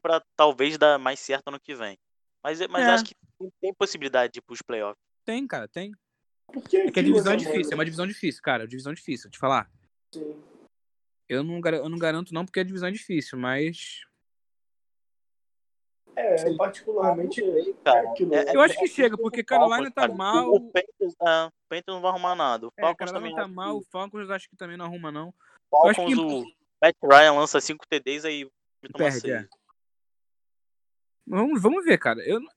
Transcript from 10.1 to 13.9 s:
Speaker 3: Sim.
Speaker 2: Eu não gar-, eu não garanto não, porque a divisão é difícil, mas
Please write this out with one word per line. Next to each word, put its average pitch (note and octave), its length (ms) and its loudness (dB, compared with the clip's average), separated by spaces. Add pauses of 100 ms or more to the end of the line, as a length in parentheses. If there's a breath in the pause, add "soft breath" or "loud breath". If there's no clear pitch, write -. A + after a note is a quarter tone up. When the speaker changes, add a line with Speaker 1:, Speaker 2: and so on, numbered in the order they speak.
Speaker 3:
Sim. D3+ 280 -14 (840)
Speaker 2:
Eu C3 160 -4
não E3+ 160 -8
gar-, E3 160 -2
eu D3+ 140 -6
não E3 100 -8
garanto E3 340 -4
não, E3 120 -6
porque F#3+ 160 -4
a - 20 0
divisão F#3 240 -6
é F#3 60 -4
difícil, E3 440 -6
mas C#3 680 -6 (2000)